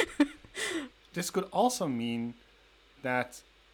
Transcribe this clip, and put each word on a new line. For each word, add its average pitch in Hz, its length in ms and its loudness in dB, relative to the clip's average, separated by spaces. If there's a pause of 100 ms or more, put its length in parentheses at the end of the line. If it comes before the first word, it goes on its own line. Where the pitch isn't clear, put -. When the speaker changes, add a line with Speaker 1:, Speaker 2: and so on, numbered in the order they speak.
(200)
Speaker 1:
<laughs> 285 80 8 (880)
Speaker 2:
This 175 160 -2
could 185 220 0
also 202 360 2
mean 117 460 -2 (680)
that, 127 380 -2 (320)